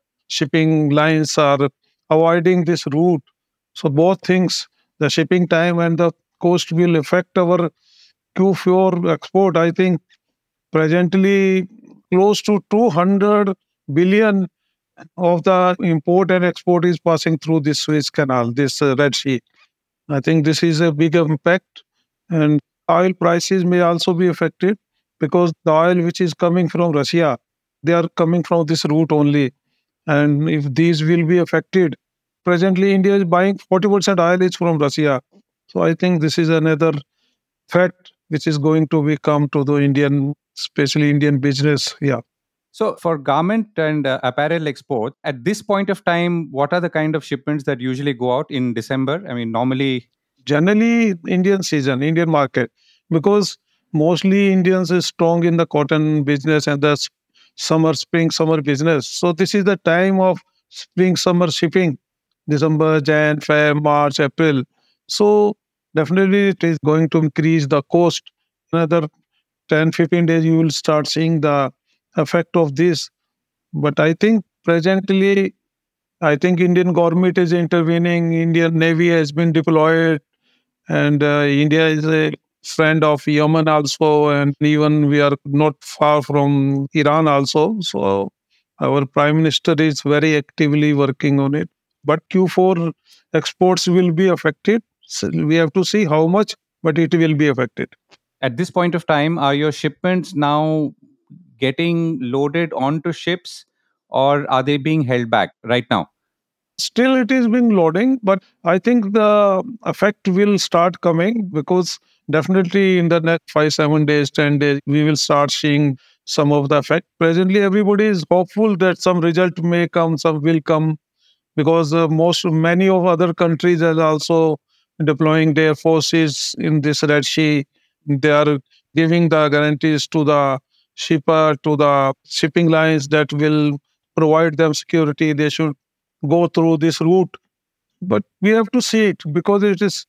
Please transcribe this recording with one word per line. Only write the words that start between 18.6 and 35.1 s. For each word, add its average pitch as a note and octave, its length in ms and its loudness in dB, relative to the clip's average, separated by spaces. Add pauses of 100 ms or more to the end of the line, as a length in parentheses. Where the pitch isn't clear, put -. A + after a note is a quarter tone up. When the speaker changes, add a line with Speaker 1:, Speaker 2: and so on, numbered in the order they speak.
Speaker 1:
uh, C#3 140 2
Red C#3+ 180 0
Sea. C3 260 -4 (680)
I C#3+ 120 -2
think D#3+ 240 2
this D#3 200 -2
is D#3+ 160 0
a E3+ 100 2
big D3+ 240 0
impact, E3+ 720 -2 (440)
and D3+ 320 0 (300)
oil F3+ 220 2
prices F3 520 0
may F3+ 180 2
also E3+ 320 0
be F3+ 120 0
affected F3 520 -2 (420)
because E3+ 320 0 (120)
the D#3+ 80 2
oil F3 300 2
which E3+ 180 -4
is F3 140 -2
coming F3 340 0
from E3+ 240 -2
Russia, D3 460 0 (460)
they D#3+ 80 0
are E3+ 240 2
coming E3+ 260 2
from E3+ 240 0
this D#3 200 -2
route D#3 260 0
only. D3 400 2 (540)
And D3 440 0
if D3 240 -4
these D#3+ 280 2
will E3+ 220 0
be F3 140 2
affected, E3 560 0 (500)
presently F#3 480 2
India G3 220 2
is G3 100 0
buying F3+ 340 0
forty F#3 300 0
percent G3 300 0
oil F3 240 2
is F#3 140 -2
from E3+ 220 -2
Russia. C#3+ 440 0 (460)